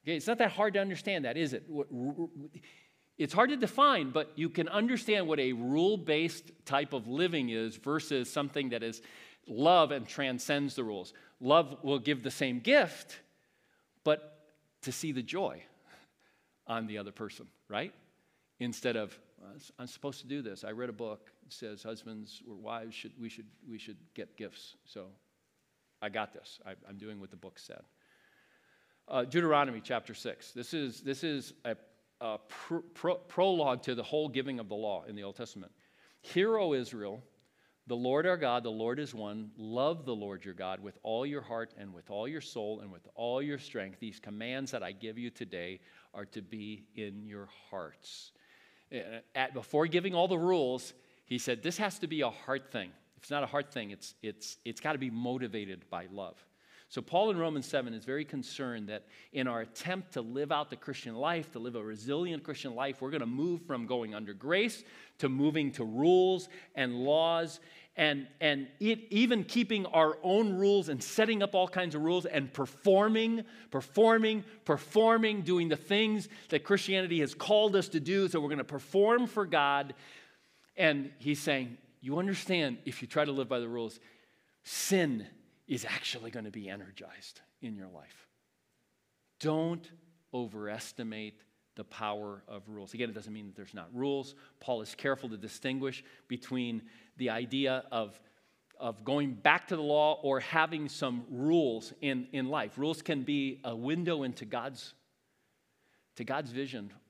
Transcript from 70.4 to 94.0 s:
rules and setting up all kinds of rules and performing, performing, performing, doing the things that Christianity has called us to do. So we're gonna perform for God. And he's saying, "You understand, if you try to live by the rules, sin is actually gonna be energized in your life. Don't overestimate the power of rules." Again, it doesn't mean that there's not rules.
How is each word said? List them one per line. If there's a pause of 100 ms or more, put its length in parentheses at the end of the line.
rules
and
setting
up
all
kinds
of
rules
and
performing, (280)
performing, (180)
performing,
doing
the
things (200)
that
Christianity
has
called
us
to
do.
So
we're
gonna
perform
for
God. (840)
And
he's
saying, (220)
"You
understand,
if
you
try
to
live
by
the
rules, (640)
sin (420)
is
actually
gonna
be
energized (220)
in
your
life. (1120)
Don't (420)
overestimate (320)
the
power
of
rules."
Again,
it
doesn't
mean
that
there's
not
rules. (240)